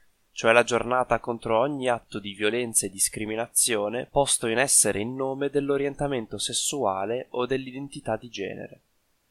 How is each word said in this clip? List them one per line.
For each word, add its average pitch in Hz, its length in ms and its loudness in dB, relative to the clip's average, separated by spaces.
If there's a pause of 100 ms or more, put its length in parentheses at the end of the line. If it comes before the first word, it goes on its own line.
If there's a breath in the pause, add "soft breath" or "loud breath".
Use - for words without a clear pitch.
(320 soft breath)
cioè 113 200 2
la 117 120 8
giornata 120 540 0
contro 113 400 -2
ogni 135 300 0
atto 117 300 -4
di 101 160 -10
violenza 107 520 0
e 95 40 -4
discriminazione 110 1200 -2
posto 139 360 2
in 113 120 0
essere 107 420 4
in 120 140 -4
nome 135 340 -2
dell'orientamento 139 920 -2
sessuale 113 920 -2
o 123 160 -2
dell'identità 131 680 -4
di 120 120 -8
genere. 98 520 -10 (500)